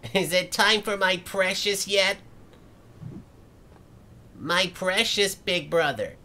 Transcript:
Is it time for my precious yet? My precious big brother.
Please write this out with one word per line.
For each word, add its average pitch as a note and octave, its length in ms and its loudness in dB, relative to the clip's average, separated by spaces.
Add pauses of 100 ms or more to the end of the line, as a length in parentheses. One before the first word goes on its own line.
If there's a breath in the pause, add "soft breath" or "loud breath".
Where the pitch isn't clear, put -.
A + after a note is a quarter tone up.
(120)
Is E3+ 200 0
it F3+ 180 2
time G#3 300 4
for G#3 160 -4
my F#3+ 200 2
precious F#3+ 720 -2
yet? G3 300 2 (2250)
My F3+ 380 0
precious G3 600 0
big F3 340 -4
brother. D3 560 0